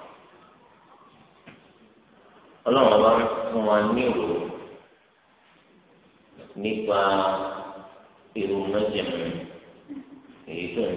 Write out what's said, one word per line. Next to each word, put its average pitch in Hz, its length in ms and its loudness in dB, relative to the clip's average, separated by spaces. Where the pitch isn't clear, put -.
Ọlọ́run 117 340 6
bá 110 100 8
ń 117 60 6
fún 113 240 -2
wa 107 180 4
ní 117 200 2
ìró 117 260 0
nípa 104 440 0
irú 98 300 -2
májẹ̀mú 101 540 -2
èyí 85 240 -8
tó 85 120 -2
ń 92 140 -2